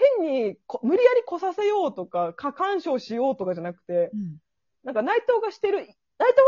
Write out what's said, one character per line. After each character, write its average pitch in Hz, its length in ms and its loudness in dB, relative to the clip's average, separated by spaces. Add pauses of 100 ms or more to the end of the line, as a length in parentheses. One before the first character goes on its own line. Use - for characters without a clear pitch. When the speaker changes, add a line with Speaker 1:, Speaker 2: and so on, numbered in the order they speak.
(200)
Speaker 1:
変 269 240 -2
に 196 140 -6 (100)
こ、 - 160 -8
無 294 120 2
理 494 60 4
や 494 120 6
り 466 120 2
来 349 140 -8
さ 370 120 -2
せ 415 140 -2
よ 403 200 0
う 277 60 -4
と 185 140 -10
か、 175 280 -4
過 - 180 -8
干 381 280 -4
渉 269 200 -2
し 220 160 -8
よ 262 160 0
う - 40 -4
と 196 80 -6
か 185 100 -4
じ 175 60 -10
ゃ 170 40 -10
な 175 100 -8
く - 80 -20
て、 175 320 -2
Speaker 2:
う - 20 -6
ん。 180 200 -8 (480)
Speaker 1:
な 262 80 -10
ん - 20 -8
か 214 80 0
内 415 240 0
藤 480 180 2
が 415 60 -2
し - 80 -18
て 392 140 0
る、 - 60 0
内 - 80 -8
藤 - 600 2